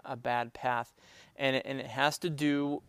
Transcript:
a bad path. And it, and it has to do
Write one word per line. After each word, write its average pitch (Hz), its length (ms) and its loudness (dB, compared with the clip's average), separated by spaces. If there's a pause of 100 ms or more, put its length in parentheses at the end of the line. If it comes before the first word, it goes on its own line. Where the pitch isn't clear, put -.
a 135 100 -6
bad 120 380 -2
path. 123 400 -2 (420)
And 135 220 2
it, - 80 0
and 135 140 -4
it 139 80 -6
has 135 320 2
to 180 100 -2
do 143 600 0